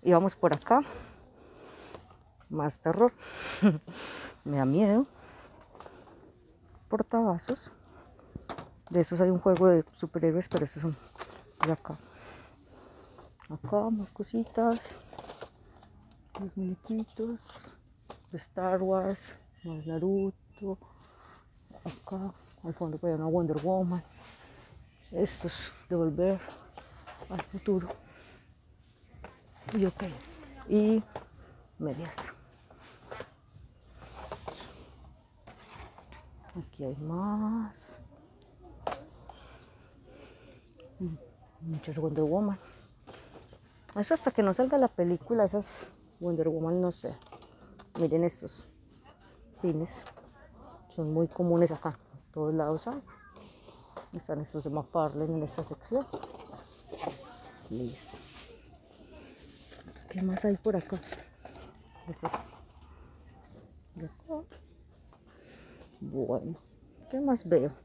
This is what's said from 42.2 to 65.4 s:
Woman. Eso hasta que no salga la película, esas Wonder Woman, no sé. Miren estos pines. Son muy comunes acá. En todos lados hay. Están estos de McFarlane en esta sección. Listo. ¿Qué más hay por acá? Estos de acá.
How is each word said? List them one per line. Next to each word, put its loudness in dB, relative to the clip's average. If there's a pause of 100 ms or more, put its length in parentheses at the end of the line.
Woman. 2 (1400)
Eso 2
hasta 2
que 4
no 4
salga 2
la 6
película, 2
esas -4 (260)
Wonder 0
Woman, 2
no 2
sé. -8 (840)
Miren 4
estos -4 (960)
pines. -2 (920)
Son -2
muy 4
comunes 6
acá. -4 (200)
En -20
todos 0
lados 0
hay. -8 (1120)
Están -6
estos -8
de -6
McFarlane -2
en 0
esta -6
sección. -4 (1600)
Listo. -10 (1900)
¿Qué -6
más 0
hay 4
por 0
acá? -4 (1120)
Estos -8 (1400)
de -10
acá. -10 (1600)